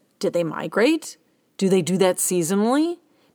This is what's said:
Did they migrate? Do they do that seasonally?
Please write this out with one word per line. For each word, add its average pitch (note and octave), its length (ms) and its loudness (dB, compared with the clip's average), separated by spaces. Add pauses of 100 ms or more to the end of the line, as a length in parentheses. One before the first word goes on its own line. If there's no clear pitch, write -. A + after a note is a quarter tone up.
(200)
Did F#3 140 -2
they E3+ 100 0
migrate? G3+ 720 -2 (400)
Do G3 100 0
they F#3 140 4
do F3 160 -2
that F3+ 200 2
seasonally? G#3+ 800 0 (360)